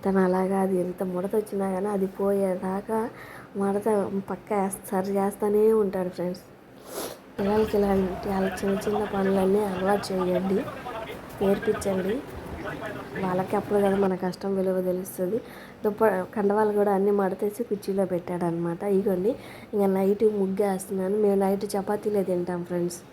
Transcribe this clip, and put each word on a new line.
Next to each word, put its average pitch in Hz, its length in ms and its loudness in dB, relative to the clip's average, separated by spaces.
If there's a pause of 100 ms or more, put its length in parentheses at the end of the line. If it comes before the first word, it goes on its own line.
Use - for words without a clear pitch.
తను 196 220 4
అలాగా 190 380 2
అది 190 180 2
ఎంత 180 200 -4
ముడత 185 380 -4
వచ్చినా 196 240 -4 (100)
కానీ 190 200 -2
అది 190 120 0 (120)
పోయేదాకా 196 800 0 (580)
ముడత 196 300 0 (440)
పక్క 185 180 -10 (120)
వేస్త-, 190 300 -4
సరి 196 280 0
చేస్తానే 208 420 2 (220)
ఉంటాడు 185 260 0
ఫ్రెండ్స్. 180 340 -6 (920)
పిల్లలకి 214 400 2
ఇలాంటి 196 520 2
వాళ్ళ 190 180 0 (120)
చిన్న 196 140 0 (120)
చిన్న 208 180 0 (100)
పనులన్నీ 196 480 4 (100)
అలవాటు 190 380 0
చేయండి, 185 500 2 (840)
నేర్పించండి. 196 760 0 (1080)
వాళ్ళకి 185 360 0
అప్పుడు 202 260 0
కదా 196 180 4
మన 190 100 2 (120)
కష్టం 185 320 -4
విలువ 185 240 0
తెలుస్తుంది. 185 560 -2 (460)
దుప్ప-, 214 280 2 (240)
కండవాలు 208 440 2
కూడా 202 180 4
అన్నీ 196 140 4 (100)
మడతేసి 196 480 -2
కుర్చీలో 196 440 -2
పెట్టాడనమాట. 170 680 -2 (160)
ఇగోండి, 196 320 2 (420)
ఇంకా 202 140 4 (100)
నైట్ 196 260 4 (180)
ముగ్గేస్తున్నాను. 190 800 0
మేము 202 220 6
నైట్ 196 280 0
చపాతీలే 208 560 0
తింటాం 175 400 -2
ఫ్రెండ్స్. 175 300 -2 (140)